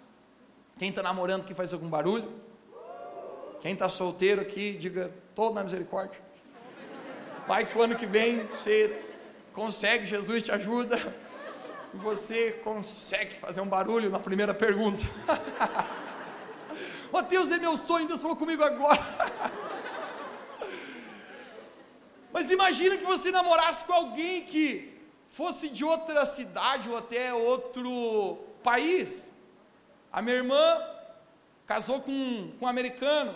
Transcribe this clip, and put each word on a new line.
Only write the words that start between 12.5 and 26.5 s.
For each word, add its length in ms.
consegue 840
fazer 260
um 40
barulho 440
na 80
primeira 340
pergunta. 500
<laughs> 1160
"Mateus, 400
é 80
meu 160
sonho, 320
Deus 140
falou 160
comigo 260
agora." 380
<laughs> 500
Mas 200
imagina 480
que 60
você 280
namorasse 540
com 80
alguém 480
que 580
fosse 400
de 120
outra 440
cidade 640